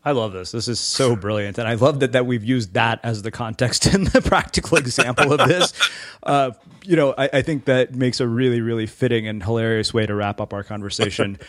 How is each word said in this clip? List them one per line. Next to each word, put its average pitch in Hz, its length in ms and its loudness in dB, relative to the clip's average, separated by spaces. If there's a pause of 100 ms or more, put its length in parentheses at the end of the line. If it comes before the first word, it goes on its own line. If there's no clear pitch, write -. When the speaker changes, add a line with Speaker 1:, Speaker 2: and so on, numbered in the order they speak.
Speaker 1:
I 147 60 0
love 113 200 0
this. 92 200 -10
This 113 180 -4
is 117 100 -4
so - 380 2
brilliant. 101 400 -4
And 117 100 -4
I 113 60 0
love 135 260 2
that, 127 140 0
that 127 120 2
we've 123 180 -2
used 113 300 -2
that 113 300 2
as 113 200 -4
the 110 80 -6
context 117 560 -2
<laughs> - 60 4
in 190 120 4
the - 160 4
practical - 560 0
example 127 560 2
of 147 160 4
this. 180 280 2
Speaker 2:
<laughs> - 60 0 (380)
Speaker 1:
Uh, 139 300 2 (320)
you 175 140 2
know, 139 200 2
I, 139 140 2
I 139 100 2
think 147 220 -2
that 127 320 2
makes 127 240 0
a 127 80 0
really, 120 320 2
really 113 280 -2
fitting 117 380 0
and 107 160 -6
hilarious 113 520 0
way 110 120 2
to 104 80 -4
wrap 104 280 -4
up 104 120 -6
our 101 120 -8
conversation. 101 840 -4